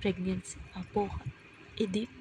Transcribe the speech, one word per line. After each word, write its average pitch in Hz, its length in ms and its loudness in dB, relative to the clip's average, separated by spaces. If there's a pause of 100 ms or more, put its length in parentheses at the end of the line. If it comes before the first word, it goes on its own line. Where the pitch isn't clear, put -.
ప్రెగ్నెన్సీ 185 580 2 (200)
అపోహ. 104 400 0 (600)
ఇది 208 280 2 (140)